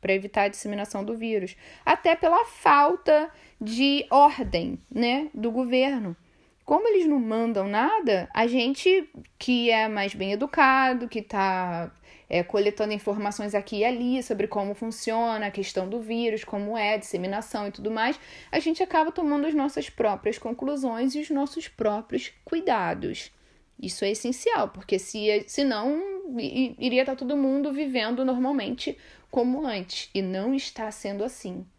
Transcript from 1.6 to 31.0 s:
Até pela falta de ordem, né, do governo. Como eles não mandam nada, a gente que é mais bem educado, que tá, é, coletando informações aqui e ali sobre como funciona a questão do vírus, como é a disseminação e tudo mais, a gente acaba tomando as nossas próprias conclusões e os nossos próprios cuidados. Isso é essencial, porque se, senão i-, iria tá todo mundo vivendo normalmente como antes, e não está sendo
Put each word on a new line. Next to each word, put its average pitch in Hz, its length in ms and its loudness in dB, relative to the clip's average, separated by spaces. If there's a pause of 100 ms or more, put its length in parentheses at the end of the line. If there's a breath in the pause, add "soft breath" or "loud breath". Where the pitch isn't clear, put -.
Até 339 300 4
pela 339 300 4
falta 302 840 4 (320 loud breath)
de 269 480 2
ordem, 254 720 4 (100)
né, 247 460 0
do 226 160 -2
governo. 247 680 0 (480 soft breath)
Como 370 240 2
eles 381 200 4
não 294 100 4
mandam 220 480 0
nada, 226 680 2
a 233 140 2
gente 277 600 2 (280)
que 240 340 0
é 220 180 4
mais 202 260 -2
bem 196 180 -2
educado, 262 760 2
que 220 140 -6
tá, 185 680 -2 (360 loud breath)
é, 175 140 2
coletando 208 500 0
informações 208 640 -4
aqui 202 240 -4
e 208 60 2
ali 247 360 0
sobre 214 280 -2
como 202 260 -4
funciona 226 720 -2
a 202 40 -4
questão 190 380 -4
do 226 120 -6
vírus, 220 420 -2
como 208 340 -6
é 214 180 0
a - 20 -2
disseminação 202 720 -6
e - 20 -6
tudo 202 180 -8
mais, 220 300 -2 (320 loud breath)
a - 80 0
gente 330 240 0
acaba 330 300 2
tomando 294 340 0
as 320 80 -2
nossas 285 340 0
próprias 208 500 -2
conclusões 262 760 -2
e 294 60 -2
os 302 100 -6
nossos 285 380 -2
próprios 220 640 -4 (120)
cuidados. 226 840 -2 (500 soft breath)
Isso 185 240 -6
é 196 60 2
essencial, 247 600 0
porque 190 280 -4
se, 208 480 0
senão 277 540 0 (360)
i-, 247 440 -2
iria 254 240 2
tá 269 100 -2
todo 262 220 -2
mundo 277 360 2
vivendo 254 520 -2
normalmente 254 720 -2 (320 loud breath)
como 254 340 0
antes, 202 480 -6
e 196 80 -2
não 190 320 -2
está 233 380 -6
sendo 202 320 -8